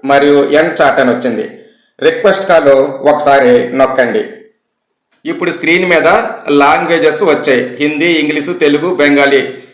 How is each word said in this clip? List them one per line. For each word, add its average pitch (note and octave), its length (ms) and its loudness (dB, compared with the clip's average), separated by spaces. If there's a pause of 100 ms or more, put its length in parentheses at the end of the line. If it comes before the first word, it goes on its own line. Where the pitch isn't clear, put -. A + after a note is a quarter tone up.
మరియు C#3+ 440 2
ఎండ్ D#3 300 0
చాట్ C#3 200 2
అని B2+ 100 0
వచ్చింది. A2 400 -4 (520)
రిక్వెస్ట్ F#3 460 0
కాల్ D#3+ 200 2 (420)
ఒకసారి C3 680 2
నొక్కండి. A#2+ 480 0 (1040)
ఇప్పుడు E3+ 240 -6
స్క్రీన్ F3 400 -2
మీద D#3+ 180 2 (400)
లాంగ్వేజెస్ D#3 720 0
వచ్చాయి, C#3 580 -2
హిందీ, D3+ 260 -2
ఇంగ్లీషు, D#3 440 -2
తెలుగు, D3+ 440 0
బెంగాలీ. C#3+ 600 0 (200)